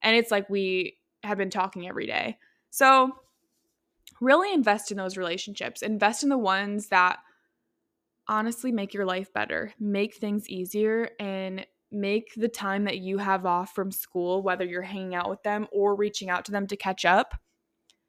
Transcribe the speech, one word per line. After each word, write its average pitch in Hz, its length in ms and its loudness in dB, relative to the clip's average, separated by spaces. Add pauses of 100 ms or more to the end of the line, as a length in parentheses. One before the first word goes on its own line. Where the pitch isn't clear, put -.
and 226 140 4
it's 233 140 4
like 202 200 0
we 185 480 -2 (240)
have 208 160 -2
been 190 120 -2
talking 185 380 -4
every - 180 -6
day. - 320 -4 (320)
So 262 420 6 (1080)
really 320 320 6
invest 220 380 2
in 202 60 -4
those 190 200 -6
relationships. 185 640 -6
Invest 208 400 2
in 285 60 2
the 277 100 2
ones 202 500 0
that 180 300 4 (1080)
honestly 226 440 -2
make 202 220 -4
your 202 120 -2
life 185 260 -4
better, 104 460 -2
make 208 380 -2
things 208 320 -4
easier, 214 640 -2 (100)
and 190 460 -8 (240)
make 208 460 -2
the 233 120 0
time 202 360 -2
that 190 140 -2
you 190 200 -4
have 190 280 0
off 180 280 0
from 190 180 -4
school, 180 500 -2
whether 185 220 0
you're 180 180 -4
hanging 190 320 -8
out 175 160 -4
with 196 120 -8
them 208 300 -2
or 202 220 2
reaching 208 340 -2
out 180 160 -2
to 202 80 -8
them 202 140 -2
to 196 100 -6
catch - 280 -4
up. 185 300 4 (760)